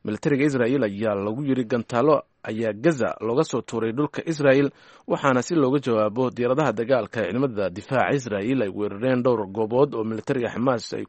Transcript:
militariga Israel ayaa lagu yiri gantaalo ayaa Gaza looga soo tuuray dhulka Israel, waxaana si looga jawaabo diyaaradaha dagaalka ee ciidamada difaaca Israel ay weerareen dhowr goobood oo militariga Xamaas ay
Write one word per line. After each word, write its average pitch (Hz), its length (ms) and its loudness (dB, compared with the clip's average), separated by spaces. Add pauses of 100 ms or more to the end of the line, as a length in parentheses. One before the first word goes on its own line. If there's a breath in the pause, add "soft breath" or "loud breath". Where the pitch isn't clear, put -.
militariga 135 420 0
Israel 131 400 2
ayaa 104 320 -2
lagu 107 240 -4
yiri 131 240 0
gantaalo 123 560 2 (240)
ayaa 110 320 -2
Gaza 123 320 2 (100)
looga 117 220 0
soo 135 200 -4
tuuray 113 300 -2
dhulka 143 300 -4
Israel, 143 480 4 (380 loud breath)
waxaana 135 340 2
si - 120 -4
looga 143 280 4
jawaabo 107 480 0
diyaaradaha 123 420 0
dagaalka 117 480 0
ee 104 60 -2
ciidamada 104 440 -2
difaaca 101 440 0
Israel 120 480 -2
ay 101 80 0
weerareen 104 520 -2
dhowr 110 280 0
goobood 113 440 2
oo 113 100 -4
militariga 110 500 -4
Xamaas 120 400 0
ay 107 140 -6